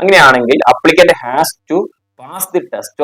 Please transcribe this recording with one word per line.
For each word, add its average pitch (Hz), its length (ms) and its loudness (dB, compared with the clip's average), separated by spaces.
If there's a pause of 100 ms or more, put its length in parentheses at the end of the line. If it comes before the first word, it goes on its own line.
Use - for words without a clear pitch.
അങ്ങനെയാണെങ്കിൽ 143 560 2 (160)
applicant 170 400 2 (120)
has 135 240 -4 (200)
to 160 80 -2 (440)
pass 170 220 -14 (120)
the 170 80 -2 (100)
test - 300 -14